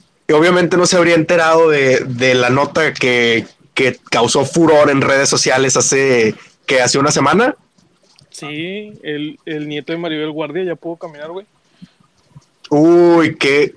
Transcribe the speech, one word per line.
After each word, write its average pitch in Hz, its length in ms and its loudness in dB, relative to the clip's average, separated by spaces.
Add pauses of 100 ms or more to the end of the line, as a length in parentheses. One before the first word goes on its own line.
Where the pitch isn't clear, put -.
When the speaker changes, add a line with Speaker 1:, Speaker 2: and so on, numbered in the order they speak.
(280)
Speaker 1:
y 156 60 0
obviamente 175 420 2
no 175 120 2
se 185 100 0
habría 170 160 2
enterado 165 560 2
de, 135 300 2
de 127 340 -2
la 123 160 0
nota 143 460 -2
que, 120 500 0 (300)
que 123 240 -2 (100)
causó 120 340 0
furor 151 460 2
en 135 120 0
redes 135 280 0
sociales 135 480 0
hace, 127 560 0 (320)
¿qué? 131 160 0
¿Hace 123 160 0
una 143 140 0
semana? 175 440 0 (760)
Speaker 2:
Sí, 175 600 -12 (120)
el, 151 420 -10
el 151 220 -8
nieto 147 260 -10
de 170 60 -8
Maribel 156 320 -8
Guardia, 156 320 -8
ya 170 120 -6
pudo 165 200 -14
caminar, 156 340 -16
güey. 190 160 -16 (1300)
Speaker 1:
Uy, 165 640 4
qué, 143 420 0